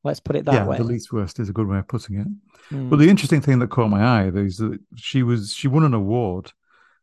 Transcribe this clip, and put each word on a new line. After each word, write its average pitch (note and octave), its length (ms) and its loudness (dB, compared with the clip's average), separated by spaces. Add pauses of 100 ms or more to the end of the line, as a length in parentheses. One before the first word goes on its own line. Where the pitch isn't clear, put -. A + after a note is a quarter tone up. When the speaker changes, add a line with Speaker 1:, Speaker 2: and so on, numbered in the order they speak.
Speaker 1:
Let's C#3+ 160 -4
put - 160 -4
it D3 100 -4
that C#3+ 80 2
Speaker 2:
Yeah, G#2 140 4
Speaker 1:
way. - 100 -2
Speaker 2:
the A#2+ 60 -2
least A#2 280 -6
worst G#2 280 -6
is G#2 100 -6
a G2+ 40 -8
good A2 140 -2
way G2 120 -2
of F#2 80 -8
putting G2+ 320 -8
it. G#2 80 -6 (420)
Speaker 1:
Hmm. C3+ 200 -8
Speaker 2:
But D3 80 4
the D3+ 120 8
interesting E3 320 4
thing C3+ 180 2
that B2 120 -2
caught A2+ 180 2
my G#2 140 2
eye A2+ 240 4
is F#2+ 300 -2
that A2 220 -4 (160)
she B2+ 280 -2
was, A2+ 300 -2
she - 140 -6
won D3 160 2
an C3+ 120 2
award G2 560 -2 (520)